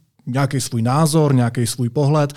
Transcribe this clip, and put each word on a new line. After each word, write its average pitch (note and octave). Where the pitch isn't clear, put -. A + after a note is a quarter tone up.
nějaký C3+
svůj A#2
názor, D3
nějaký A#2+
svůj A#2+
pohled, C#3+